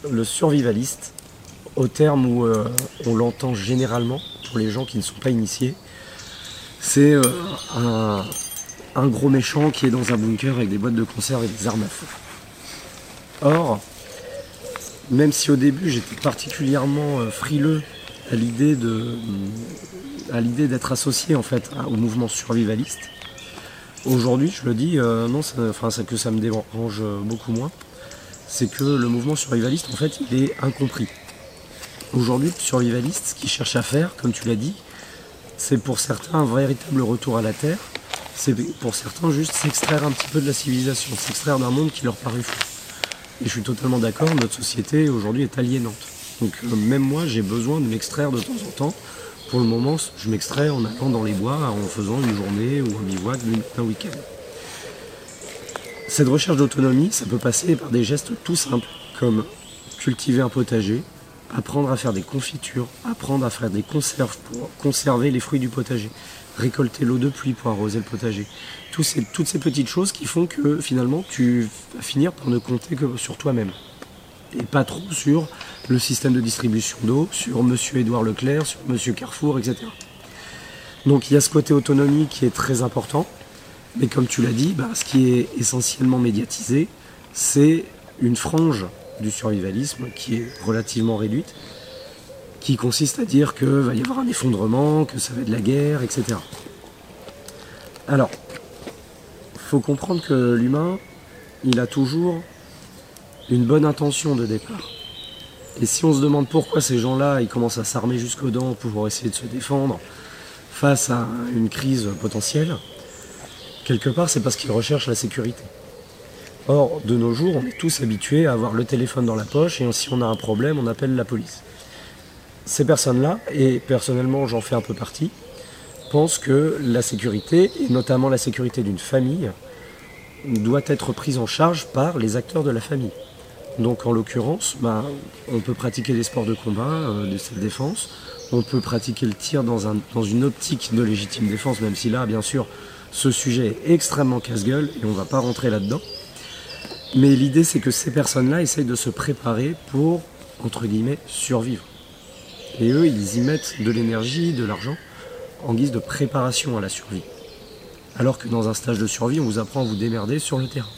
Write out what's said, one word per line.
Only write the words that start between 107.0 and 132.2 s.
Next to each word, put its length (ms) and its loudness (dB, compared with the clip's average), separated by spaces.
ils 60 2
commencent 320 0
à 40 -2
s'armer 360 0
jusqu'aux 320 -2
dents 220 0
pour 340 -2
essayer 220 -2
de 60 -4
se 100 -6
défendre 540 0
face 380 2
à 180 0
une 140 4
crise 400 0
potentielle, 540 0
quelque 240 2
part, 200 2
c'est 120 2
parce 140 0
qu'ils 160 -4
recherchent 360 2
la 80 2
sécurité. 480 -4
Or, 380 4
de 100 4
nos 180 4
jours, 220 2
on 100 0
est 120 -6
tous 240 0
habitués 440 2
à 80 4
avoir 200 0
le 120 2
téléphone 400 0
dans 100 2
la 100 -2
poche 360 2
et 120 2
si 200 -2
on 80 2
a 40 2
un 100 2
problème, 420 0
on 80 0
appelle 300 0
la 100 0
police. 360 -6
Ces 200 2
personnes-là, 540 4
et 280 4
personnellement 640 0
j'en 160 0
fais 140 -2
un 60 2
peu 120 -6
partie, 380 -4
pensent 260 4
que 440 4
la 200 2
sécurité, 680 2
et 100 2
notamment 380 4
la 80 4
sécurité 460 -2
d'une 160 0
famille, 500 0
doit 400 2
être 280 0
prise 260 -2
en 80 0
charge 400 2
par 320 0
les 160 2